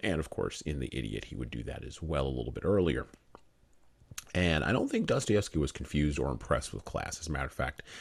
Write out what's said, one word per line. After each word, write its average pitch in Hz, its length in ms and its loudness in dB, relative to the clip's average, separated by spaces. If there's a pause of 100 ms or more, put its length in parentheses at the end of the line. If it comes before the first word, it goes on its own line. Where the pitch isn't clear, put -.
and 85 180 2
of 80 100 -6
course, - 300 -4
in 73 200 -2
The 62 120 -2
Idiot, 53 320 -4
he - 120 -10
would 58 140 -6
do 58 120 -6
that - 220 -8
as - 180 -12
well 78 240 0
a - 20 0
little 64 240 -2
bit - 120 -6
earlier. 87 420 4 (1300)
And 85 300 4
I 85 100 2
don't 185 160 2
think 233 180 0
Dostoevsky 104 520 2
was 71 140 2
confused 73 460 2
or 65 120 2
impressed - 420 -2
with 50 120 -8
class. - 360 -6
As - 60 -10
a - 60 -2
matter - 140 -2
of - 60 -10
fact, - 300 -4 (180)